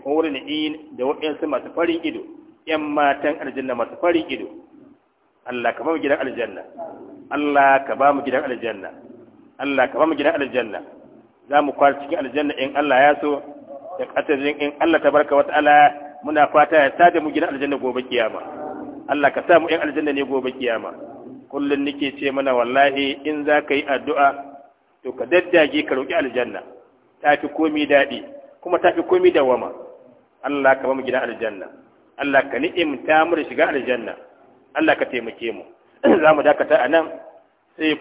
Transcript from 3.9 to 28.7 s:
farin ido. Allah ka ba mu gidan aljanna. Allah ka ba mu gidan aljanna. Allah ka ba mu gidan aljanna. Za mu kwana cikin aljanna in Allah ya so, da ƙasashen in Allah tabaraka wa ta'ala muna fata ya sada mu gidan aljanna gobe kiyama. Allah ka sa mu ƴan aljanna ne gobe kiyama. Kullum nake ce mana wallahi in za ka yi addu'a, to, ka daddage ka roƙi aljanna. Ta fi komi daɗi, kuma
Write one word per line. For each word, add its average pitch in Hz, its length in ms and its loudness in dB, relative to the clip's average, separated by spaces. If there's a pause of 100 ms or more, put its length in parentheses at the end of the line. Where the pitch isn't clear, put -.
farin 170 280 0
ido. 110 180 -10 (1000)
Allah 120 280 -2
ka 120 100 -12
ba 160 80 -2
mu 156 80 -2
gidan 139 200 0
aljanna. 110 420 -6 (680)
Allah 139 560 4
ka 113 100 -4
ba 139 160 4
mu 139 100 0
gidan 131 220 -2
aljanna. 110 460 -8 (680)
Allah 135 300 0
ka - 100 -8
ba 151 80 6
mu 160 80 0
gidan 147 220 0
aljanna. 117 440 -4 (680)
Za 143 140 4
mu 139 100 -2
kwana 143 280 4
cikin 165 180 -6
aljanna 143 420 -4
in 135 160 -4
Allah 143 240 2
ya 147 200 8
so, 147 200 -2 (580)
da 170 60 -4
ƙasashen 143 560 -2
in 147 200 -4
Allah 160 200 2
tabaraka 147 340 2
wa 143 100 6
ta'ala 147 300 4 (500)
muna 147 280 2
fata 156 240 4
ya 139 220 6
sada 170 220 6
mu 156 120 -4
gidan 151 240 -2
aljanna 139 220 -4
gobe 127 260 -4
kiyama. 110 360 -2 (680)
Allah 143 240 2
ka - 160 -4
sa 175 100 8
mu 165 100 0
ƴan 160 120 0
aljanna 151 320 -2
ne 139 100 -2
gobe 127 300 -2
kiyama. 113 400 -4 (560)
Kullum 143 360 -2
nake 143 360 -4
ce 139 100 -2
mana 135 240 -2
wallahi 135 720 2
in 151 240 -4
za 151 160 4
ka 147 100 -2
yi 143 140 0
addu'a, 139 400 0 (760)
to, 127 100 -10
ka 123 140 -8
daddage 170 600 2
ka 143 80 -2
roƙi 135 200 -4
aljanna. 117 480 -4 (600)
Ta 147 140 4
fi 151 120 -4
komi 151 380 -2
daɗi, 139 360 2 (380)
kuma 175 180 -2